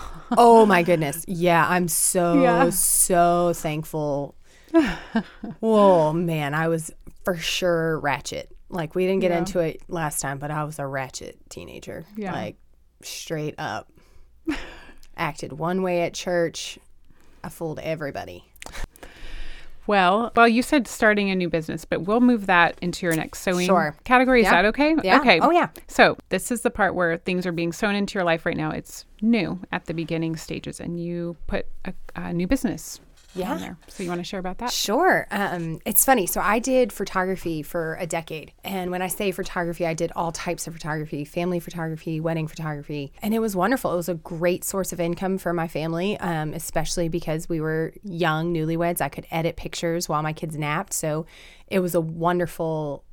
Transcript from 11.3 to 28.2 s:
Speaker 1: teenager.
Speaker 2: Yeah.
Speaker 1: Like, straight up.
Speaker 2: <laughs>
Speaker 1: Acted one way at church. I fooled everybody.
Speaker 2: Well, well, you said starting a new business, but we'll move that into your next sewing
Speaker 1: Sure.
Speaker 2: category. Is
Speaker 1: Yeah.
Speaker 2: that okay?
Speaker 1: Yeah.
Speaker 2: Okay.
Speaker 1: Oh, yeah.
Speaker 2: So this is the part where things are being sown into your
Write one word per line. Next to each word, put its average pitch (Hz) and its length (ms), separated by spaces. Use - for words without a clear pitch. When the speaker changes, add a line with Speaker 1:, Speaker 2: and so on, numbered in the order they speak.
Speaker 1:
teenager. - 560
Speaker 2:
Yeah. 190 160
Speaker 1:
Like, 113 240
straight 151 560
up. 110 320
Speaker 2:
<laughs> 294 80
Speaker 1:
Acted 151 360
one 175 300
way 175 180
at 165 140
church. - 640
I 170 60
fooled 156 300
everybody. 139 680
Speaker 2:
Well, 202 480
well, 233 120
you 240 160
said 277 240
starting 208 420
a 190 60
new 180 120
business, 160 380
but - 160
we'll 208 180
move 240 280
that 175 340
into 175 240
your 165 100
next - 260
sewing 180 260
Speaker 1:
Sure. 165 360
Speaker 2:
category. 254 380
Is 202 40
Speaker 1:
Yeah. 190 60
Speaker 2:
that - 20
okay? 285 380
Speaker 1:
Yeah. 185 160
Speaker 2:
Okay. 220 200
Speaker 1:
Oh, 254 120
yeah. 330 160
Speaker 2:
So - 300
this 185 220
is 233 100
the 233 100
part 196 240
where 170 220
things 180 280
are 180 60
being 170 200
sown 202 220
into 202 240
your 185 60